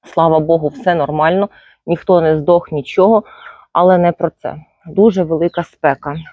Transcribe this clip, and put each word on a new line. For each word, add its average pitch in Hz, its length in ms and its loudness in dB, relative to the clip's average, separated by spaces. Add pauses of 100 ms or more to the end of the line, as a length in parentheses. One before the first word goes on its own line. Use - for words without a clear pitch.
Слава 160 360 0
Богу, 156 280 -2
все 175 260 -4
нормально, 156 540 -2 (380)
ніхто 175 340 0
не 160 180 0
здох, 175 340 0
нічого, 190 500 0 (500)
але 180 260 2
не 175 140 2
про 170 180 -4
це. - 260 -14 (300)
Дуже 190 360 2
велика 165 420 -2
спека. - 480 -4 (200)